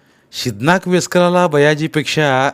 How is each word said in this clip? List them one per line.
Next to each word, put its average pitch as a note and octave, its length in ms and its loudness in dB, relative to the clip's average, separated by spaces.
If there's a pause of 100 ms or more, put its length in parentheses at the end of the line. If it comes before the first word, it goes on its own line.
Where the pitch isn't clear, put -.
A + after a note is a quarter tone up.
(320)
शिदनाक C3 560 -2
वेस्कराला F3+ 580 2
बयाजीपेक्षा D3 1080 0